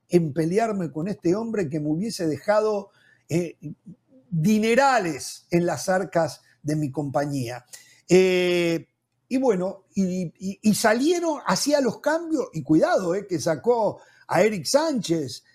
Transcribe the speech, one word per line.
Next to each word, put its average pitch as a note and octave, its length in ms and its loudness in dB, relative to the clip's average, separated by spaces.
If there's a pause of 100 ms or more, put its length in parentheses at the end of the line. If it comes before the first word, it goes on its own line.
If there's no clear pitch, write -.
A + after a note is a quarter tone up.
en E3+ 240 2
pelearme F3+ 600 -2
con D#3 160 -6
este F#3 280 0
hombre A3 320 -4
que D#3 120 -4
me D3 80 -4
hubiese F3 380 -4
dejado, G#3 640 0 (380)
eh, E3 280 -2 (760)
dinerales G#3+ 1200 2
en F3 160 2
las D#3+ 220 -4
arcas E3+ 520 -2 (220)
de D3+ 140 -2
mi D3+ 140 -2
compañía?". C#3 720 -4 (440)
Eh, F3+ 800 2 (420)
y A#3+ 100 -4
bueno, G3 460 -2 (100)
y, F#3 300 -2 (140)
y, F#3+ 240 -8
y G#3+ 120 4
salieron, D4+ 720 2
hacía C#4 340 2
los B3 200 0
cambios, D#4+ 520 -2
y D#3+ 100 -6
cuidado, B3 520 2
eh, G3+ 140 -4
que F3 100 -4
sacó F3 600 0 (260)
a D#3+ 160 2
Eric G#3 220 0
Sánchez, F#3 800 -2 (100)